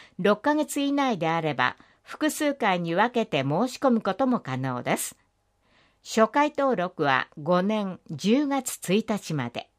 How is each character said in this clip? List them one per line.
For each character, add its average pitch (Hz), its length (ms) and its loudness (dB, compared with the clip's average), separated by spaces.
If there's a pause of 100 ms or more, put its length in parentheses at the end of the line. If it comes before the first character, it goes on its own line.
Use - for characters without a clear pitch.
(180)
六 202 220 4
ヶ 294 140 2
月 302 260 -2
以 277 120 0
内 262 260 0
で 160 100 0
あ 165 120 0
れ 151 140 -2
ば、 127 220 0 (260)
複 - 280 -2
数 294 240 0
回 196 260 0
に 170 140 -2
分 214 160 2
け 226 160 0
て 143 160 0
申 160 260 0
し - 100 -10
込 262 120 2
む 226 100 4
こ 196 140 -2
と 269 120 0
も 240 140 0
可 131 160 -6
能 127 260 -4
で 156 140 0
す。 - 200 -8 (880)
初 220 240 2
回 294 280 2
登 269 200 2
録 175 260 -4
は 139 260 2 (100)
五 175 240 2
年 202 360 -2 (120)
十 214 360 2
月 269 320 -4 (140)
一 220 160 0
日 202 240 -4
ま 131 160 -4
で。 - 300 -12